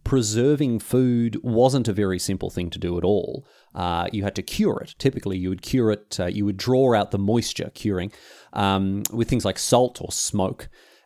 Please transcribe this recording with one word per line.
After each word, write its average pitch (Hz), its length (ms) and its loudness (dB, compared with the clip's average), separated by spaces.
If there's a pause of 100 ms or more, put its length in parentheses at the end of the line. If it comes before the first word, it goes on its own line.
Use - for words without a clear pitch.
preserving 123 760 2
food 120 640 2
wasn't 123 440 4
a 104 60 2
very 95 240 2
simple 92 320 -4
thing 87 220 -4
to 90 80 -10
do 87 180 -2
at 85 60 -2
all. 101 420 0 (300)
Uh, 87 360 -2
you 98 120 -2
had 101 140 -2
to 98 40 -4
cure - 380 -2
it. - 180 -14
Typically, 101 400 -2
you 92 120 -2
would 92 120 -4
cure 117 300 2
it, - 280 -4
uh, 90 60 -2
you 101 200 -2
would 98 120 -2
draw 127 380 4
out 101 160 0
the 101 80 0
moisture, 110 560 0
curing, 98 360 -4 (420)
um, 98 500 0 (100)
with 113 160 0
things 120 160 0
like 95 140 -2
salt 123 420 2
or - 100 -10
smoke. - 560 -4 (380)